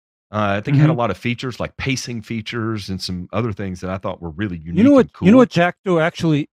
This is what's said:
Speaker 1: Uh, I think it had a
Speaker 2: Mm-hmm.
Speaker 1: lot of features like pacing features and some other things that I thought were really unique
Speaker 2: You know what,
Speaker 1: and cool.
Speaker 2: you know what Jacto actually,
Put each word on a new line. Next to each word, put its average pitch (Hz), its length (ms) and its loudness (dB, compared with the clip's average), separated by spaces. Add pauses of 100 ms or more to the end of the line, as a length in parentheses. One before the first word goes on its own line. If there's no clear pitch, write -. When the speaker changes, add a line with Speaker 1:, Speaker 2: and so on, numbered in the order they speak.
(300)
Speaker 1:
Uh, 101 280 -2
I - 20 -6
think 143 160 0
it 139 40 4
had 151 100 6
a - 20 2
Speaker 2:
Mm-hmm. 117 60 -2
Speaker 1:
lot 117 120 -2
of 92 60 -6
features 120 420 -6
like 80 200 -8
pacing 127 420 -6
features 110 720 -6
and 92 100 -6
some 90 320 -8
other 110 220 -4
things 95 260 -10
that 92 80 -8
I 92 80 -6
thought 95 240 -10
were 85 80 -10
really 87 300 -6
unique 82 180 -10
Speaker 2:
You 196 80 6
know 285 80 6
what, 247 140 6
Speaker 1:
and - 80 -16
cool. - 100 -6
Speaker 2:
you 185 80 8
know 254 60 8
what 247 100 6
Jacto 175 540 0
actually, 160 520 -2